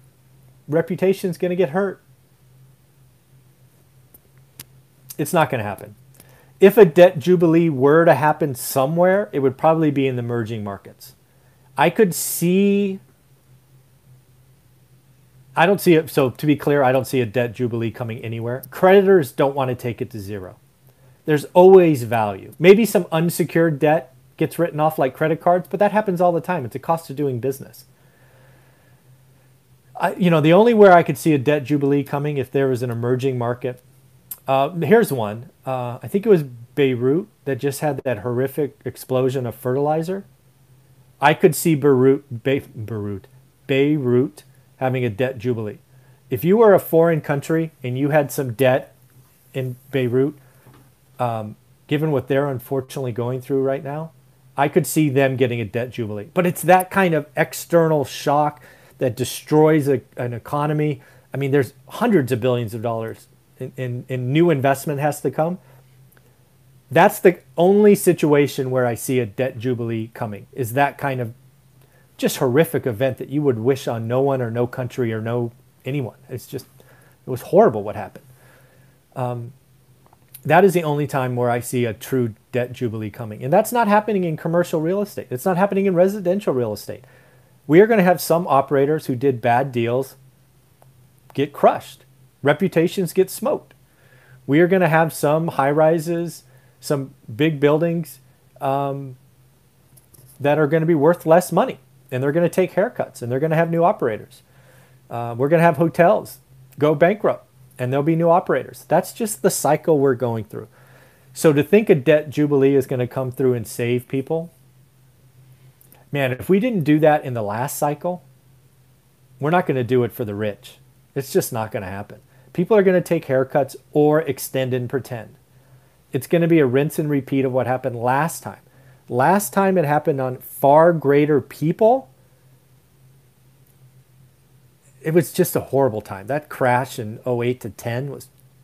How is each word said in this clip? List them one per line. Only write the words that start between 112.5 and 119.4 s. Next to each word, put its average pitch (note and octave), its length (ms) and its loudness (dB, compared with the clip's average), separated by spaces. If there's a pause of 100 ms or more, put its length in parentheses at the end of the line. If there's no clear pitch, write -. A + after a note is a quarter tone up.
is C3+ 140 0
gonna B2 180 -4
come B2+ 260 -8
through B2+ 220 0
and A#2 140 -8
save A#2+ 400 -4
people, D#3+ 440 -6 (1600)
man, C#3 200 -2
if - 180 -6
we F#3+ 100 4
didn't G#3 260 -2
do D3+ 120 4
that D3+ 260 4
in C3 120 -6
the A2+ 80 -4
last A2 340 -6
cycle, D3+ 460 -6 (1160)
we're C#3+ 120 -2